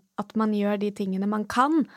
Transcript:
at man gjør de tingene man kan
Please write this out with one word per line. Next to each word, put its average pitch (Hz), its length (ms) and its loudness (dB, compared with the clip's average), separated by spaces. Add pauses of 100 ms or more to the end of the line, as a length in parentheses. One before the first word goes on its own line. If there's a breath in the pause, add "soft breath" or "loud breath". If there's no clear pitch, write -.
(180)
at 208 180 -8
man 214 180 2
gjør 208 260 0
de 202 120 -2
tingene 196 360 -2
man 214 180 -2
kan 285 400 2 (120)